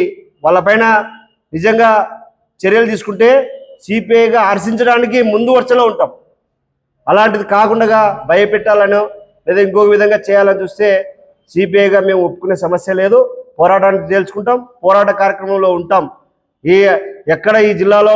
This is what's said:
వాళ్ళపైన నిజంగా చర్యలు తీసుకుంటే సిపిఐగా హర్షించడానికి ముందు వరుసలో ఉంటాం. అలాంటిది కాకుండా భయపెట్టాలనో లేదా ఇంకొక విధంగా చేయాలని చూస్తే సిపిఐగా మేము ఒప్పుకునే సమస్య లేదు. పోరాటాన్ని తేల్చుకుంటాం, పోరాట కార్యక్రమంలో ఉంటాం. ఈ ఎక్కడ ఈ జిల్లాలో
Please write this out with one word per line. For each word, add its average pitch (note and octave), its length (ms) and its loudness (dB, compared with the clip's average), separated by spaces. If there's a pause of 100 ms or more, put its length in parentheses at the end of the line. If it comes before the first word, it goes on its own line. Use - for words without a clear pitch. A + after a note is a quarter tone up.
(440)
వాళ్ళపైన F#3 420 0 (680)
నిజంగా A3 360 0 (720)
చర్యలు G#3+ 240 2
తీసుకుంటే G#3+ 440 0 (520)
సిపిఐగా A3+ 600 0
హర్షించడానికి A3+ 800 0
ముందు A3+ 300 0
వరుసలో B3 340 2
ఉంటాం. F3 260 -2 (960)
అలాంటిది G3+ 360 0
కాకుండా A3 580 0 (260)
భయపెట్టాలనో G#3 840 0 (380)
లేదా F#3 140 0
ఇంకొక G3+ 280 2
విధంగా G#3 300 2 (100)
చేయాలని G3 340 2
చూస్తే G3+ 260 -2 (600)
సిపిఐగా G3 500 0
మేము F#3+ 260 0
ఒప్పుకునే F3+ 300 -6
సమస్య F3+ 380 -4
లేదు. G3+ 500 0 (160)
పోరాటాన్ని F#3+ 420 2 (100)
తేల్చుకుంటాం, G#3 480 -2 (240)
పోరాట G3 260 2 (120)
కార్యక్రమంలో G3 480 -2 (100)
ఉంటాం. F3 240 -2 (720)
ఈ - 20 4 (600)
ఎక్కడ G#3+ 200 -2 (140)
ఈ - 20 -2 (100)
జిల్లాలో G#3 340 2